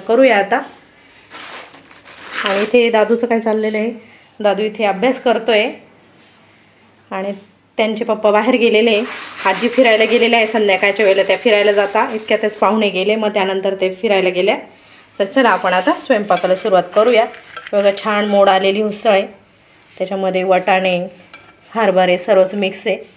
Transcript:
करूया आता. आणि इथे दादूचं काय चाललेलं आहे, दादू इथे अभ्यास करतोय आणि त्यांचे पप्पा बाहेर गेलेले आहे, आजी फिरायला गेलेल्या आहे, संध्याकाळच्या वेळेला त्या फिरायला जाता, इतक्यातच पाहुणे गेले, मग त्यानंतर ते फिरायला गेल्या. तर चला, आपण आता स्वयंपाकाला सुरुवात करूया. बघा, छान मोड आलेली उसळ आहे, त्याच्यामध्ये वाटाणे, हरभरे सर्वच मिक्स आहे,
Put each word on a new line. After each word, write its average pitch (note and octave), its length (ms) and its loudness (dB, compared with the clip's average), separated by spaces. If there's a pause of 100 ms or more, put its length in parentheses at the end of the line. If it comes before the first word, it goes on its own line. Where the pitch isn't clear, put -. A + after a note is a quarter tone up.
करूया A#3+ 300 4
आता. G3 240 0 (1800)
आणि G3+ 160 0
इथे A#3 280 2
दादूचं A3+ 380 2
काय A3+ 120 0
चाललेलं G#3+ 380 -2
आहे, A3+ 360 -8 (260)
दादू G3+ 240 0
इथे G#3+ 200 -4
अभ्यास G#3 380 0
करतोय A3+ 500 0 (1400)
आणि G3 220 -6 (440)
त्यांचे A3 280 -2
पप्पा G#3+ 260 0
बाहेर G#3+ 240 2
गेलेले A3+ 340 2
आहे, A3 140 0 (460)
आजी G3 200 -2
फिरायला A#3 340 4
गेलेल्या A#3 360 2
आहे, A3 80 0
संध्याकाळच्या G3+ 580 0
वेळेला G3 180 4
त्या F#3+ 140 0
फिरायला G#3 340 2
जाता, G#3 420 0
इतक्यातच G#3+ 440 -4
पाहुणे G#3+ 320 0
गेले, F#3+ 260 -2
मग G#3+ 140 -2
त्यानंतर G3 460 -2
ते F#3 260 -4
फिरायला F#3+ 280 0
गेल्या. F#3+ 280 0 (600)
तर G3+ 60 -2
चला, A#3+ 240 2
आपण F#3 240 0
आता F#3 180 0
स्वयंपाकाला G3 640 0
सुरुवात F#3 280 2 (120)
करूया. A3+ 300 4 (460)
बघा, G3+ 180 2 (140)
छान G#3+ 220 -2
मोड G3+ 240 4
आलेली G3 320 2
उसळ G#3+ 280 -4
आहे, G3+ 180 2 (720)
त्याच्यामध्ये F#3 460 -4
वाटाणे, F#3 640 0 (680)
हरभरे F#3 420 2
सर्वच F#3+ 380 2
मिक्स F#3+ 300 -4
आहे, A3 120 -2 (200)